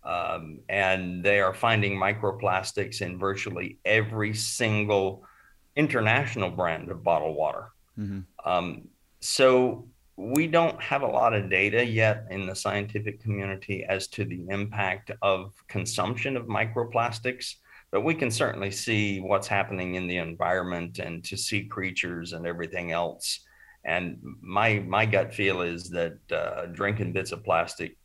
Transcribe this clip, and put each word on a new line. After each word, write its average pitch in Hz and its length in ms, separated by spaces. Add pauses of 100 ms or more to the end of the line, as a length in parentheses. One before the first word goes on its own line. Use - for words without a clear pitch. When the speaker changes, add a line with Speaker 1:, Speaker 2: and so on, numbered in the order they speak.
Speaker 1:
Um, 82 640
and 92 560
they 101 160
are 95 140
finding 104 420
microplastics 98 1040
in 90 160
virtually 95 680
every 110 500
single 104 880 (520)
international 117 720
brand 85 400
of 82 140
bottled 78 320
water. 76 360 (260)
Speaker 2:
Mm-hmm. 98 220 (280)
Speaker 1:
Um, 87 400 (320)
so 127 680 (300)
we 131 300
don't 165 360
have 139 200
a 127 40
lot 120 280
of 95 160
data 104 340
yet 110 460
in 95 160
the 95 80
scientific 104 680
community 98 680
as 95 200
to - 160
the 87 240
impact 101 600 (120)
of 95 300 (160)
consumption 117 680
of 120 100
microplastics, 117 1120 (340)
but 104 120
we 156 120
can 147 160
certainly 110 400
see 104 500
what's 95 260
happening 95 480
in 90 120
the 90 100
environment 87 800
and 85 260
to - 120
sea 104 280
creatures 90 680
and 85 140
everything 85 460
else. - 480 (440)
And 87 340 (220)
my, 101 460
my 101 200
gut 101 280
feel 95 280
is 85 280
that, 85 280 (120)
uh, 82 360
drinking 98 460
bits 92 200
of 85 100
plastic 85 640